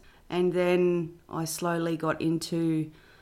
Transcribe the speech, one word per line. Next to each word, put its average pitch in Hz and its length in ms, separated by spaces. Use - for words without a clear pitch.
And 180 240
then 175 640
I 165 160
slowly 165 540
got 160 240
into 160 720